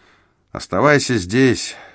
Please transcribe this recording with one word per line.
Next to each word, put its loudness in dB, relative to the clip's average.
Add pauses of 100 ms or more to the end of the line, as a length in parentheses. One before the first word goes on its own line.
(500)
«Оставайся 0
здесь, 0 (200)